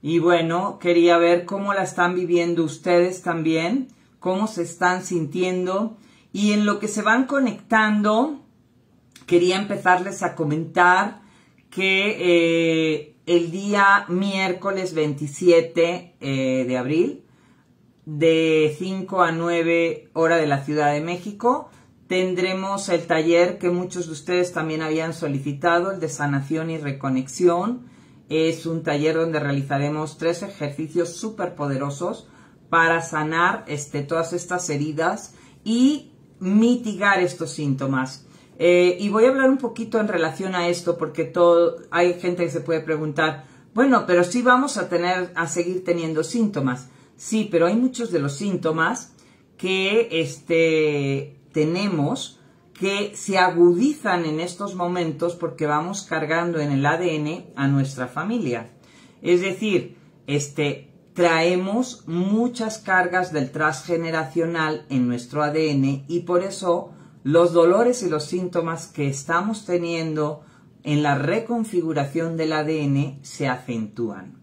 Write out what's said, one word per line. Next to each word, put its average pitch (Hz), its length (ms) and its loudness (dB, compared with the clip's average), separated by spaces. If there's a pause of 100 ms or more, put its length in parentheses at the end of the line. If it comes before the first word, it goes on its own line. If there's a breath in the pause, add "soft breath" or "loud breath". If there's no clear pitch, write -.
Y 165 180 0
bueno, 170 600 2
quería 170 380 6
ver 175 260 4
cómo 196 300 -4
la 196 100 0
están 180 320 0
viviendo 170 480 0
ustedes 175 600 0
también, 170 680 -2 (320 soft breath)
cómo 190 260 0
se 175 160 -6
están 180 400 -2
sintiendo. 185 920 -2 (340 loud breath)
Y 208 220 2
en 208 120 2
lo 202 140 0
que 214 80 -4
se 208 140 -4
van 226 240 2
conectando, 220 1120 0 (880)
quería 180 320 4
empezarles 185 680 0
a 175 100 -4
comentar 175 880 2 (460 soft breath)
que, 190 520 0
eh, 165 1040 2
el 170 260 2
día 196 560 4
miércoles 190 880 -2
veintisiete, 165 1300 2
eh, 131 440 0
de 127 120 -2
abril, 151 480 0 (840 soft breath)
de 156 720 4
cinco 190 420 -2
a 165 120 2
nueve 165 800 0
hora 165 240 2
de 156 100 2
la 139 160 0
Ciudad 147 300 0
de 147 80 -2
México, 208 680 -4 (380 soft breath)
tendremos 185 800 -2
el 170 180 0
taller 170 520 2
que 175 120 -2
muchos 180 360 -4
de 160 80 -12
ustedes 180 400 -2
también 160 280 -4
habían 160 320 -2
solicitado, 165 760 0
el 185 80 -8
de 160 80 -4
sanación 147 640 -4
y 160 80 -6
reconexión. 151 1120 -2 (420 loud breath)
Es 160 360 0
un 165 180 -4
taller 156 340 0
donde 160 240 0
realizaremos 143 760 -2
tres 170 240 -2
ejercicios 165 760 -6
súper 208 380 -8
poderosos 143 760 -6 (400 loud breath)
para 165 320 2
sanar, 165 640 -2
este, 143 360 -6
todas 165 280 -4
estas 175 380 -6
heridas 156 640 -4 (300 loud breath)
y 254 480 0 (260)
mitigar 202 800 2
estos 170 320 -2
síntomas. 135 760 -2 (320 loud breath)
Eh, 180 440 6
y 202 80 0
voy 214 160 6
a 262 60 6
hablar 262 180 4
un 269 80 4
poquito 226 420 -4
en 208 80 0
relación 185 480 -2
a 175 140 0
esto, 170 280 -2
porque 156 280 -4
todo, 170 500 4 (160)
hay 175 300 4
gente 175 240 -2
que 147 60 -4
se 151 100 -4
puede 160 180 -2
preguntar, 156 640 -4 (300 loud breath)
"Bueno, 247 340 4
pero 175 160 4
sí 208 200 -2
vamos 254 340 4
a 185 100 -4
tener, 175 480 -2
a 165 120 -2
seguir 180 360 -4
teniendo 160 400 -2
síntomas". 151 640 -2 (320 soft breath)
Sí, 220 320 -4
pero 165 140 4
hay 196 100 2
muchos 240 360 0
de 170 80 0
los 139 160 -4
síntomas 165 800 -2 (420 soft breath)
que, 190 500 0 (140)
este, 151 1200 0 (100)
tenemos 170 880 -2 (360 soft breath)
que 196 400 -4
se 190 240 -2
agudizan 180 840 2
en 156 140 -2
estos 185 360 -8
momentos 175 580 -2
porque 156 320 -6
vamos 156 380 -4
cargando 165 560 -2
en 147 120 -2
el 139 140 2
A 156 140 2
D 175 160 0
N 151 400 -6
a 139 120 0
nuestra 135 400 0
familia. 151 600 -4 (540 soft breath)
Es 175 180 4
decir, 190 560 -2 (300 loud breath)
este, 143 680 -4 (200)
traemos 180 920 0
muchas 214 720 -2
cargas 180 560 0
del 135 160 -2
transgeneracional 160 1400 -2
en 127 180 2
nuestro 123 340 -4
A 151 80 0
D 156 220 0
N 135 360 0
y 170 120 -2
por 180 240 0
eso 175 480 -2 (320 loud breath)
los 165 280 6
dolores 196 520 6
y 175 60 0
los 151 160 -2
síntomas 170 600 -4
que 143 240 -4
estamos 180 560 -2
teniendo 160 800 -2 (400 loud breath)
en 147 180 2
la 143 140 2
reconfiguración 165 1200 -2
del 156 160 -2
A 156 100 -2
D 156 200 -2
N 143 400 0
se - 240 -6
acentúan. 107 960 -6